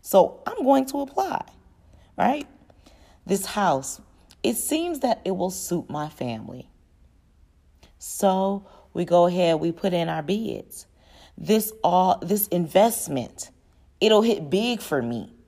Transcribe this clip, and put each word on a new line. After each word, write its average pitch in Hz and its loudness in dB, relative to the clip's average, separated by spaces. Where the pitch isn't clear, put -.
So - 4
I'm 466 -6
going 269 4
to 285 -6
apply," - -4
right? 285 0
"This 196 -4
house, 156 -2
it 233 -2
seems 320 -4
that - 0
it 190 -2
will 185 -4
suit - -8
my 151 -8
family. 123 -10
So 196 0
we 170 -4
go 175 6
ahead, 175 2
we 165 -2
put 180 -2
in 165 -2
our 160 -4
bids. 196 -6
This 208 0
all, 180 4
this 202 -2
investment, 175 0
it'll 214 6
hit 185 0
big 220 0
for 139 -2
me. 117 -6